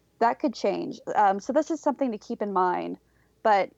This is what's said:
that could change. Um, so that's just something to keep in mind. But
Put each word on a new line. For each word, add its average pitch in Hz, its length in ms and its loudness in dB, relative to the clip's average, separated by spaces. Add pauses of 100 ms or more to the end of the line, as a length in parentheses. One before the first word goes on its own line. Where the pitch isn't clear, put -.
(200)
that 233 200 2
could 269 140 -2
change. 190 460 -4 (160)
Um, 202 240 4
so - 120 -6
that's 302 160 2
just 320 140 -4
something 262 300 -2
to 208 60 -6
keep - 240 -8
in 208 100 -4
mind. 180 460 0 (440)
But 202 360 2